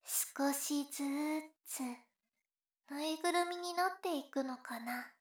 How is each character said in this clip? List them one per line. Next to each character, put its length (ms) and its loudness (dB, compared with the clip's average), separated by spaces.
少 480 0
し 380 0
ず 140 -4
ー 380 2
つ、 180 -6
ぬ 160 -2
い 120 2
ぐ 120 4
る 160 6
み 100 -4
に 180 -4
な 140 4
っ 120 -2
て 160 0
い 140 -4
く 120 0
の 160 -4
か 220 -8
な。 400 -6